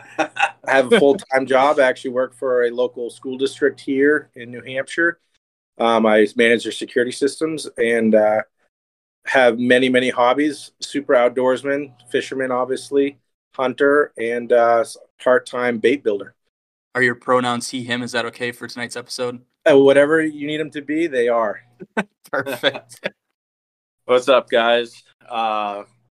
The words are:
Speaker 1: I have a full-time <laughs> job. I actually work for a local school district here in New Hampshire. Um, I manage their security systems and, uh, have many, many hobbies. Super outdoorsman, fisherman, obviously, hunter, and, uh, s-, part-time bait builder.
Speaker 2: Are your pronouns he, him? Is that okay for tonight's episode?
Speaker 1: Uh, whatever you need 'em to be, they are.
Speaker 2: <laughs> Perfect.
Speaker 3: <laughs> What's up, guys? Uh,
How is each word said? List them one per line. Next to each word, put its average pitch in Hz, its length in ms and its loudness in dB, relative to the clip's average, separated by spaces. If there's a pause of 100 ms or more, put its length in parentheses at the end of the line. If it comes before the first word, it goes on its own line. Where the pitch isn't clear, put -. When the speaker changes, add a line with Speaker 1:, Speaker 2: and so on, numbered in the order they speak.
(180)
Speaker 1:
I - 540 -4
have 135 200 2
a 226 80 6
full-time 135 460 2
<laughs> - 20 -6
job. 139 320 2
I 135 40 4
actually 127 280 -2
work 127 240 -6
for 123 300 -2
a 117 60 -2
local 120 380 -6
school 131 280 -12
district 135 420 -2
here 147 560 0
in 120 160 -18
New 120 100 -16
Hampshire. 135 580 -4 (580)
Um, 113 280 2
I 107 300 4
manage 117 280 2
their 110 80 -8
security 120 400 -4
systems 147 560 -4 (100)
and, 117 380 2
uh, 107 260 2 (840)
have 123 340 2
many, 127 300 2
many 127 200 2
hobbies. 127 680 0
Super 139 340 -4
outdoorsman, 127 800 0 (180)
fisherman, 131 420 -4
obviously, 131 640 -4 (380)
hunter, 143 600 0
and, 117 340 -6
uh, 117 300 4
s-, - 160 -8 (260)
part-time 123 540 0
bait 120 260 0
builder. - 320 -6 (600)
Speaker 2:
Are 127 80 0
your 123 120 0
pronouns 123 540 -2
he, 127 140 -10
him? 120 180 -6
Is 120 120 -10
that 117 120 -2
okay 120 260 -8
for 120 160 -14
tonight's 117 280 -12
episode? 123 460 -10 (280)
Speaker 1:
Uh, 143 80 8
whatever 143 440 6
you 147 260 -6
need 151 120 -6
'em 147 120 -8
to 147 100 -12
be, 156 260 -4
they 123 200 -2
are. 113 340 -2 (360)
Speaker 2:
<laughs> - 340 -10
Perfect. 139 760 -6 (500)
Speaker 3:
<laughs> - 480 -20
What's 123 240 2
up, 120 200 2
guys? 117 540 0 (240)
Uh, 107 560 -6 (340)